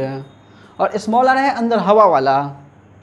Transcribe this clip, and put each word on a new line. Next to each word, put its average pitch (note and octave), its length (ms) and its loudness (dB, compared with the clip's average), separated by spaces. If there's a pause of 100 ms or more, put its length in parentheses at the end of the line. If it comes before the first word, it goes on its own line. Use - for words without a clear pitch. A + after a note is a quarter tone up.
(800)
और G3 180 -2
small A#3 300 0
r C4 100 2
है C4+ 140 0
अंदर A#3 280 -2
हवा G#3 260 4
वाला C#3 340 2 (640)